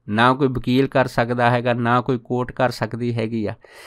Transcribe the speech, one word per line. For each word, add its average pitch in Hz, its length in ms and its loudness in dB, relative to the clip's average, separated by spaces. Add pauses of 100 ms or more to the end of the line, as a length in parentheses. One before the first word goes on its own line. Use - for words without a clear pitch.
ਨਾ 117 240 4
ਕੋਈ 139 140 2
ਵਕੀਲ 127 400 0
ਕਰ 131 200 2
ਸਕਦਾ 120 420 0
ਹੈਗਾ, 123 240 0
ਨਾ 120 280 0
ਕੋਈ 123 160 -2
ਕੋਰਟ 123 340 -6
ਕਰ 127 180 0
ਸਕਦੀ 117 440 -4
ਹੈਗੀ 113 320 -4
ਆ। 104 80 -6 (320)